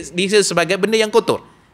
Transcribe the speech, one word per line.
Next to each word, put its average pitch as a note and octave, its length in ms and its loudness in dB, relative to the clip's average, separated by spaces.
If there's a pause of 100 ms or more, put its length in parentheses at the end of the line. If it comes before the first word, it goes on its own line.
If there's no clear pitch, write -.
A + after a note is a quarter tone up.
(140)
dikira F#3+ 300 2
sebagai E3+ 320 0
benda G#3 240 0
yang G#3+ 100 0
kotor. G#3 320 0 (320)